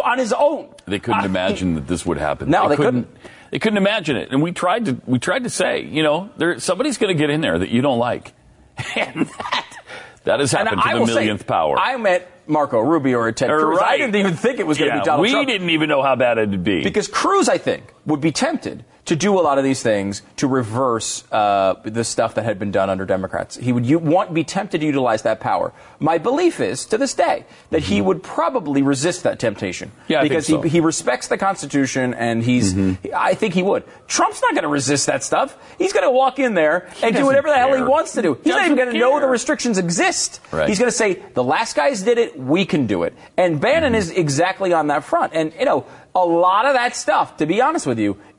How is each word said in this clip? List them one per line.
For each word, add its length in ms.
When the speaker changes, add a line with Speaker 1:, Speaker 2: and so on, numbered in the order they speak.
Speaker 1:
on 140
his 160
own. 340
Speaker 2:
They 140
couldn't 220
Speaker 1:
I 40
Speaker 2:
imagine 500
that 120
this 180
would 120
happen. 320
Speaker 1:
No, 140
they 60
Speaker 2:
They 140
couldn't, 200
Speaker 1:
couldn't. 140
Speaker 2:
they 80
couldn't 180
imagine 400
it. 140
And 100
we 100
tried 340
to, 200
we 140
tried 260
to 40
say, 340
you 200
know, 320
there, 240
somebody's 380
gonna 160
get 160
in 100
there 180
that 120
you 120
don't 180
like. 340
<laughs> 200
And 280
that, 400
that 160
has 120
Speaker 1:
And 140
Speaker 2:
happened 160
Speaker 1:
I 80
Speaker 2:
to 40
the 60
Speaker 1:
will 60
say, 80
Speaker 2:
millionth 320
power. 320
Speaker 1:
I 180
met 320
Marco 300
Rubio 380
or 160
Ted 160
Speaker 2:
Or 100
Speaker 1:
Cruz. 200
I 20
Speaker 2:
right. 160
Speaker 1:
didn't 180
even 200
think 240
it 80
was 100
gonna 140
be 80
Speaker 2:
Yeah, 40
Speaker 1:
Donald 200
Speaker 2:
we 80
Speaker 1:
Trump. 180
Speaker 2:
didn't 220
even 180
know 120
how 140
bad 220
it'd 260
be. 200
Speaker 1:
Because 260
Cruz, 400
I 80
think, 360
would 160
be 100
tempted 540
to 120
do 240
a 20
lot 160
of 60
these 180
things 400
to 120
reverse, 840
uh, 440
the 180
stuff 320
that 80
had 160
been 120
done 180
under 160
Democrats. 500
He 160
would 140
u-, 140
want, 340
be 100
tempted 380
to 40
utilize 360
that 180
power. 320
My 160
belief 420
is, 280
to 100
this 160
day, 320
that 140
he 160
Speaker 2:
Mm-hmm. 80
Speaker 1:
would 160
probably 580
resist 420
that 160
temptation. 540
Speaker 2:
Yeah, 80
I 60
think 80
Speaker 1:
because 160
Speaker 2:
so. 140
Speaker 1:
he, 80
he 120
respects 480
the 80
Constitution, 800
and 280
he's, 300
Speaker 2:
Mm-hmm. 420
Speaker 1:
I 180
think 200
he 100
would. 220
Trump's 340
not 140
gonna 120
resist 400
that 160
stuff. 320
He's 160
gonna 180
walk 280
in 140
there 420
Speaker 2:
He 80
Speaker 1:
and 100
do 60
Speaker 2:
doesn't 80
Speaker 1:
whatever 200
the 100
hell 140
he 40
Speaker 2:
care. 140
Speaker 1:
wants 240
to 80
do. 140
He's 120
not 120
Speaker 2:
Doesn't 140
Speaker 1:
even 140
gonna 120
know 160
the 60
Speaker 2:
care. 80
Speaker 1:
restrictions 480
exist. 640
Speaker 2:
Right. 160
Speaker 1:
He's 120
gonna 120
say, 300
"The 100
last 340
guys 260
did 140
it, 200
we 280
can 220
do 160
it." 100
And 240
Bannon 320
Speaker 2:
Mm-hmm. 60
Speaker 1:
is 120
exactly 600
on 140
that 180
front. 280
And, 240
you 80
know, 200
a 120
lot 400
of 80
that 220
stuff, 420
to 80
be 160
honest 260
with 120
you, 180